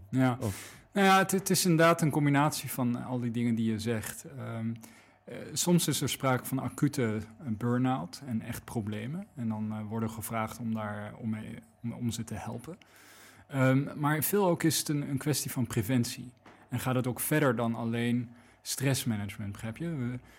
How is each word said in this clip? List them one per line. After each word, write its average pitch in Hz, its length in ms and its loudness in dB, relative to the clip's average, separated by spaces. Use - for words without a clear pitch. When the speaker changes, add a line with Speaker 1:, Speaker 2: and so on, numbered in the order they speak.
Speaker 1:
Ja. 127 320 2
Speaker 2:
Of - 400 -6
Speaker 1:
Nou 196 160 4
ja, 190 100 8
het, 185 140 4
het 190 180 0
is 185 160 4
inderdaad 165 360 6
een 156 80 4
combinatie 143 640 2
van 123 340 -2
al 123 140 -2
die 120 120 -2
dingen 117 240 2
die 113 160 2
je 107 80 0
zegt. 110 460 -4
Ehm, 113 360 -6
eh, - 100 -14
soms 170 340 4
is 147 140 0
er 135 80 0
sprake 131 360 2
van 131 140 -2
acute, 131 440 0
eh, 147 80 -10
burn-out 127 680 0
en 113 160 -2
echt 117 220 -8
problemen. 117 720 -6
En 120 120 -6
dan, 110 240 -4
eh, 107 160 -6
worden 113 220 -2
we 110 60 -10
gevraagd 110 440 -4
om 113 140 -4
daar, 104 440 -6
om 113 120 -6
mee, 110 260 -6
om, 117 80 -4
om 123 200 -4
ze 110 120 -6
te 113 100 -8
helpen. 120 440 -10
Ehm, 135 520 2
maar 151 240 2
veel 202 240 4
ook 170 160 2
is 160 160 4
het - 100 -4
een, 143 200 -2
een 143 80 0
kwestie 139 340 -2
van 120 160 0
preventie. 120 640 0
En 123 100 -4
gaat 131 160 0
het 127 120 0
ook 110 120 -4
verder 147 360 4
dan 117 200 0
alleen 117 540 0
stressmanagement, 110 920 -2
begrijp 113 260 -8
je? 170 180 -6
We, 123 240 -4